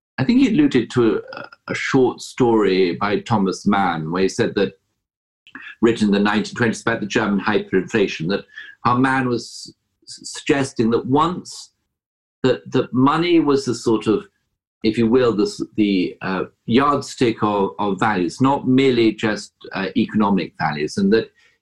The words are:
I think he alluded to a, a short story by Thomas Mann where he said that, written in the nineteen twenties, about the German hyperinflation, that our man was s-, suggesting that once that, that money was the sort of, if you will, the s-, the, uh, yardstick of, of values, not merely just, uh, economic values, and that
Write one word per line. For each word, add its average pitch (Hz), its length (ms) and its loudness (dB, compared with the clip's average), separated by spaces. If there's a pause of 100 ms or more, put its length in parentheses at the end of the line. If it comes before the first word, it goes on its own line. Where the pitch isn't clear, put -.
(160)
I - 80 -4
think 240 160 2
he 262 80 4
alluded 147 440 0
to 117 300 2 (100)
a, - 160 -14 (240)
a - 20 -4
short - 460 0
story 95 760 2
by 101 260 -2
Thomas 95 460 -2
Mann 87 460 0
where 92 100 -2
he 95 60 2
said 104 260 -2
that, 98 240 -2 (1040)
written 113 260 2
in 98 60 2
the 101 60 2
nineteen 104 340 0
twenties, 113 280 -2
about 117 180 -2
the 107 60 -6
German 101 340 0
hyperinflation, 95 880 -2
that 98 180 -4 (380)
our 123 120 2
man 131 320 0
was - 460 -8 (300)
s-, - 180 -20
suggesting 135 680 -2
that 113 160 0
once 151 680 -2 (720)
that, - 260 0
that - 220 -2
money 160 480 4
was 139 240 2
the 120 100 -2
sort 110 320 -2
of, 104 180 0 (600)
if 110 120 0
you 117 120 2
will, 120 260 4
the 98 120 2
s-, - 160 -8 (120)
the, 98 480 0
uh, 92 220 -4 (220)
yardstick 127 760 0
of, 101 280 0 (100)
of 98 180 -2
values, 95 420 -2
not 135 280 0
merely 127 440 4
just, 107 400 -6 (200)
uh, 95 240 -6
economic 101 600 0
values, 76 380 -4
and 98 160 2
that 110 200 0 (300)